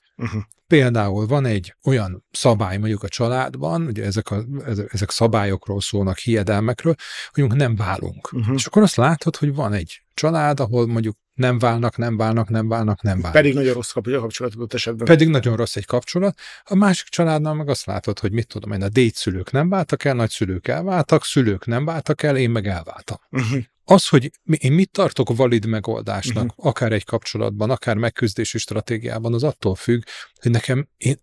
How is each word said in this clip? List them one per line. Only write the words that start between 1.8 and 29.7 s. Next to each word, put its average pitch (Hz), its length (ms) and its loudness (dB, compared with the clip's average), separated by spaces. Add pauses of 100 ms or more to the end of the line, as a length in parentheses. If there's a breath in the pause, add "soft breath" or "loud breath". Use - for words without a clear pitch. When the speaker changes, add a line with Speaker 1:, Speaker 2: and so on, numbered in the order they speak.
Speaker 2:
olyan 101 480 0
szabály 101 460 2
mondjuk 107 260 -2
a 98 40 -8
családban, 131 800 -2
ugye 107 200 -4
ezek 101 260 -2
a, 107 120 -2 (220)
eze-, 104 260 -4
ezek 101 180 -2
szabályokról 101 720 0
szólnak, 95 360 0
hiedelmekről, 110 800 0 (360 loud breath)
hogy 147 120 0
mondjuk 131 180 2
nem 117 140 2
válunk. 95 560 -6
Speaker 1:
Mhm. 123 220 0
Speaker 2:
És 135 120 0
akkor - 160 4
azt 202 140 4
látod, 151 400 2
hogy 147 180 0
van 127 200 -2
egy 90 280 -4 (120)
család, 151 460 2
ahol 120 280 2
mondjuk 113 300 -2 (160)
nem 127 260 2
válnak, 117 380 0
nem 117 200 -2
válnak, 113 320 2
nem 113 180 0
válnak, 110 340 0
nem 98 200 0
válnak. 85 100 -2 (100)
Speaker 1:
Pedig 139 120 4
nagyon 131 200 2
rossz 120 180 -6
kap-, 110 160 -4
a 135 120 0
kapcsolat 113 360 -6
adott 117 180 -8
esetben. 117 340 -4
Speaker 2:
Pedig 151 200 6
nagyon 120 280 2
rossz 110 200 -2
egy 104 100 -6
kapcsolat. 180 540 -2 (240 loud breath)
A 202 120 -4
másik 196 320 4
családnál 156 460 0
meg 151 160 -4
azt - 160 -2
látod, 98 340 -4
hogy 101 120 -2
mit 110 160 -2
tudom - 240 -10
én, 101 120 -2
a 98 60 -2
dédszülők 107 640 0
nem 151 180 2
váltak 185 340 -2
el, 139 100 2
nagyszülők 107 540 -2
elváltak, 165 580 2
szülők 107 400 2
nem 120 200 0
váltak 156 380 -2
el, 143 140 2
én 127 120 2
meg 110 180 0
elváltam. 90 500 -8 (120)
Speaker 1:
Mhm. 127 280 -2 (300)
Speaker 2:
Az, 196 200 2
hogy 143 240 2 (120)
mi-, 156 160 0
én 131 120 2
mit 185 200 2
tartok 135 440 0
valid 120 300 2
megoldásnak, 110 760 -4 (120)
Speaker 1:
Mhm. - 120 -4
Speaker 2:
akár 120 240 0
egy 107 120 -2
kapcsolatban, 107 640 -4
akár 120 260 -2
megküzdési 113 600 -2
stratégiában, 113 760 -4
az 117 100 0
attól 113 320 0